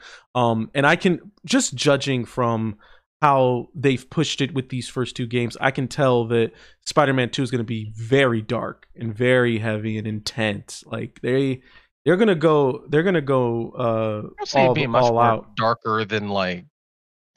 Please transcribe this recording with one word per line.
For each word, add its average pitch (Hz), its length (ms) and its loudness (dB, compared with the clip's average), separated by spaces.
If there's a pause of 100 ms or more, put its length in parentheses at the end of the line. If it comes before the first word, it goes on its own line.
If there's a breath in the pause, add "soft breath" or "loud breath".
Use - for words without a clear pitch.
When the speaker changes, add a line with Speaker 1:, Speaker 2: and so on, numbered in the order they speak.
(360 loud breath)
Speaker 1:
Um, 117 380 0
and 143 140 2
I 165 80 4
can, 175 360 -2 (140)
just 240 300 0
judging 131 480 0
from 113 540 -2 (440 soft breath)
how 131 540 4
they've 131 340 0
pushed - 300 -2
it 135 140 -2
with 131 160 -4
these 127 180 -8
first - 300 -6
two 123 100 -4
games, 120 320 -2
I 135 120 0
can 135 180 -4
tell 123 380 2
that 113 240 0 (340 soft breath)
Spider-Man 131 460 2
Two 139 120 -4
is 117 80 -4
gonna 120 140 -2
be 110 320 -8
very 117 440 2
dark - 540 -8
and 113 180 -8
very 123 460 2
heavy 110 380 -4
and 107 100 -6
intense. 107 800 -6
Like, 113 340 -10
they, 131 420 -2 (420 soft breath)
they're 170 120 4
gonna 208 180 4
go, 147 520 2
they're 147 160 2
gonna 180 160 2
go, 123 580 0
uh, 110 500 -2
Speaker 2:
I - 100 -16
don't 403 100 -8
see 139 120 0
it 131 80 6
Speaker 1:
all, 127 60 4
Speaker 2:
being 131 180 -2
much 123 120 4
Speaker 1:
all 120 100 4
Speaker 2:
more 117 100 4
Speaker 1:
out. 113 340 0
Speaker 2:
darker 110 480 -2
than, 104 240 -4
like, 92 340 -4 (720)